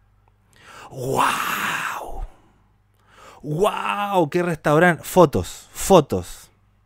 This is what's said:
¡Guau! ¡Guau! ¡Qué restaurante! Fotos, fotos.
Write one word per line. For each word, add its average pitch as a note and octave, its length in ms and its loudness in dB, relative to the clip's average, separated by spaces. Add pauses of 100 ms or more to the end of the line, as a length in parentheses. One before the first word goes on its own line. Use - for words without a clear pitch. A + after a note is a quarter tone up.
(920)
¡Guau! - 1300 -4 (1200)
¡Guau! G3 880 -2
¡Qué F3 120 -2
restaurante! E3 600 2
Fotos, - 680 2
fotos. - 760 2 (360)